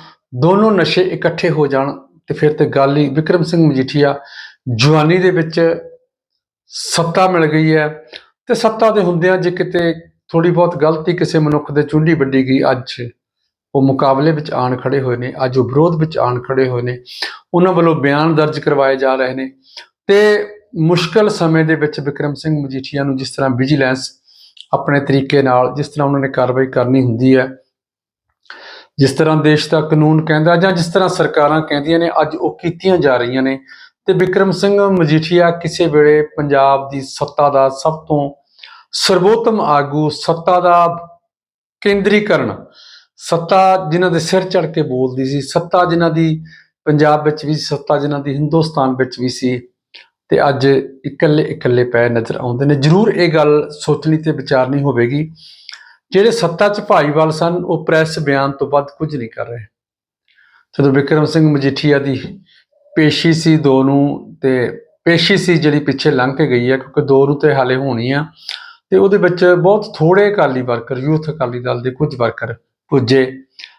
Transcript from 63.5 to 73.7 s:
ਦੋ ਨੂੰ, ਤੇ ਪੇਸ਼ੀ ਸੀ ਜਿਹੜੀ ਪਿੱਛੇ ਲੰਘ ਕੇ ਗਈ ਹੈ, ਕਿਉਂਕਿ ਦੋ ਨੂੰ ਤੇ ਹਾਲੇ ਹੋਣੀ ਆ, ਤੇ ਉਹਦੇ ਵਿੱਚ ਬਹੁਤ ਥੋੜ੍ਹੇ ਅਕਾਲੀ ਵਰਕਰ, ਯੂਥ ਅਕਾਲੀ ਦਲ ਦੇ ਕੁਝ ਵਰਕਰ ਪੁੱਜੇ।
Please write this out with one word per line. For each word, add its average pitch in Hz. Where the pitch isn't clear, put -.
ਦੋ 135
ਨੂੰ, 139
ਤੇ 131
ਪੇਸ਼ੀ 170
ਸੀ 175
ਜਿਹੜੀ 151
ਪਿੱਛੇ 143
ਲੰਘ 131
ਕੇ 151
ਗਈ 123
ਹੈ, 135
ਕਿਉਂਕਿ -
ਦੋ 135
ਨੂੰ 143
ਤੇ 147
ਹਾਲੇ 127
ਹੋਣੀ 127
ਆ, 143
ਤੇ 190
ਉਹਦੇ 196
ਵਿੱਚ 180
ਬਹੁਤ 180
ਥੋੜ੍ਹੇ 196
ਅਕਾਲੀ 139
ਵਰਕਰ, 123
ਯੂਥ 151
ਅਕਾਲੀ 123
ਦਲ 120
ਦੇ 127
ਕੁਝ 131
ਵਰਕਰ 117
ਪੁੱਜੇ। 131